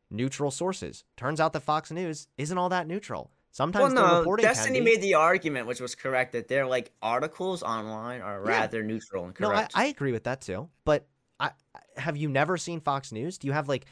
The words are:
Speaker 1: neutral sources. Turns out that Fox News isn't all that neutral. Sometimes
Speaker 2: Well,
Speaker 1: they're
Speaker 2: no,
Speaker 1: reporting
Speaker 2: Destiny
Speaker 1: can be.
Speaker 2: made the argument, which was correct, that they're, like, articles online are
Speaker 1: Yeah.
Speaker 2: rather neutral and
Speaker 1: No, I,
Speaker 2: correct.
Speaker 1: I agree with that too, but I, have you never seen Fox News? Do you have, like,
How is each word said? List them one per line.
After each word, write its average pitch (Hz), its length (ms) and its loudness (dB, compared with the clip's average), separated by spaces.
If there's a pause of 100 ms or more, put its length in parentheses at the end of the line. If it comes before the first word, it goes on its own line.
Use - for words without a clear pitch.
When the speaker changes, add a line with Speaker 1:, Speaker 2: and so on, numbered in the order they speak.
Speaker 1:
neutral 135 420 -2
sources. 170 520 -6 (140)
Turns 151 240 -2
out 156 100 2
that 151 100 -4
Fox 151 300 -2
News 160 360 -8 (100)
isn't 151 200 -4
all 180 120 0
that 180 180 0
neutral. 160 420 -8 (220)
Sometimes 247 420 2
Speaker 2:
Well, 247 100 6
Speaker 1:
they're 175 100 8
Speaker 2:
no, 175 60 6
Speaker 1:
reporting 190 240 2
Speaker 2:
Destiny 247 340 4
Speaker 1:
can 240 80 2
be. 226 60 8
Speaker 2:
made 220 100 4
the 196 140 4
argument, 156 520 4
which 123 140 -6
was 123 140 -8
correct, 127 360 0
that 117 160 -4
they're, 135 180 2
like, 127 360 -2
articles 156 600 -2
online 110 600 -6
are 98 240 -8
Speaker 1:
Yeah. 113 140 2
Speaker 2:
rather 110 240 -2
neutral 107 420 -6
and 90 140 -14
Speaker 1:
No, 202 100 0
I, - 20 2
Speaker 2:
correct. 214 240 0
Speaker 1:
I 226 100 4
agree 143 260 -2
with 113 140 -4
that 131 160 -4
too, 104 280 -8 (160)
but 147 220 2 (340)
I, - 100 -2 (460)
have 147 180 -4
you 151 140 -2
never 151 280 2
seen 165 220 -8
Fox 139 320 -2
News? 135 260 -6
Do 139 100 -8
you 135 60 0
have, 147 140 -2
like, 135 240 -2